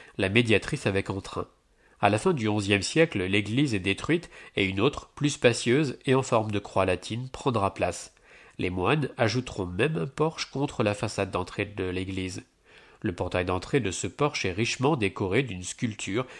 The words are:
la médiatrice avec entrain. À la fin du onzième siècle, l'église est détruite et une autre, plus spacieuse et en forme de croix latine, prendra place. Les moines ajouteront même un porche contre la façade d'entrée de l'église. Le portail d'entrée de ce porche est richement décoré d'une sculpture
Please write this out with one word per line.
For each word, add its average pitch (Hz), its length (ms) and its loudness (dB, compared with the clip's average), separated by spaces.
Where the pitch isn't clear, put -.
la 95 120 2
médiatrice 110 580 4
avec 98 220 0
entrain. 95 380 -6
À 104 100 6
la 101 80 4
fin 190 160 2
du 110 140 0
onzième 101 340 2
siècle, 156 420 2
l'église 107 520 2
est 98 40 0
détruite 98 500 0
et 101 100 2
une 95 140 0
autre, - 340 0
plus 143 160 0
spacieuse 131 760 2
et 131 100 6
en 131 80 4
forme 110 280 2
de 101 80 -2
croix 95 260 0
latine, 113 460 -2
prendra 104 420 0
place. - 420 -4
Les 95 120 -2
moines 101 480 0
ajouteront 110 500 -2
même 123 300 -2
un 160 100 -4
porche - 420 -4
contre 135 320 -4
la 104 140 2
façade 101 340 -2
d'entrée 92 360 -4
de 98 180 -6
l'église. 92 600 -4
Le 98 120 -2
portail 90 320 -2
d'entrée 92 340 0
de 98 120 0
ce - 160 -4
porche - 380 -2
est 92 60 -2
richement 120 440 0
décoré 101 480 0
d'une 92 200 -10
sculpture 107 640 -4